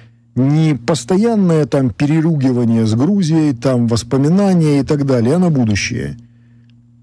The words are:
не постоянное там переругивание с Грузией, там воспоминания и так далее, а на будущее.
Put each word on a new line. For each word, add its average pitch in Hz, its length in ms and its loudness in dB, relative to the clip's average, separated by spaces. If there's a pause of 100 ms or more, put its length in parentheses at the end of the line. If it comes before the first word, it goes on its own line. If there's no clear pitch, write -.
(360)
не 147 400 2
постоянное 170 920 0
там 131 240 0
переругивание 135 960 0
с 107 80 0
Грузией, 156 600 0
там 120 340 0
воспоминания 147 960 0
и - 20 -2
так 143 220 -2
далее, 127 300 0
а 180 40 0
на 180 100 2
будущее. 104 680 -2 (840)